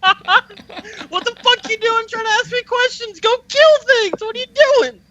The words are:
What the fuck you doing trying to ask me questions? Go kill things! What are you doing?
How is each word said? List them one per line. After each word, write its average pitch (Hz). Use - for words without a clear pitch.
What 359
the 480
fuck 494
you 440
doing 453
trying 453
to 440
ask 480
me 494
questions? 480
Go 453
kill 605
things! 453
What 440
are -
you 508
doing? 247